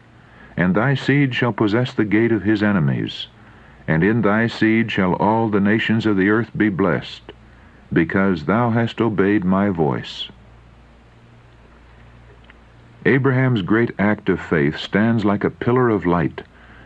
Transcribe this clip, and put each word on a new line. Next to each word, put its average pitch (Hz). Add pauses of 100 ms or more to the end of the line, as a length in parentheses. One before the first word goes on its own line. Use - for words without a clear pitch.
(560)
And 90
thy 127
seed 135
shall 120
possess 113
the 113
gate 110
of 104
his 104
enemies, 69 (580)
and 80
in 110
thy 107
seed 110
shall 95
all 113
the 104
nations 110
of 107
the 95
earth 110
be 107
blessed, 87 (640)
because 98
thou 117
hast 117
obeyed 101
my 95
voice." 73 (2750)
Abraham's 127
great 107
act 101
of 90
faith 78
stands 113
like 101
a -
pillar 123
of 101
light, 87 (440)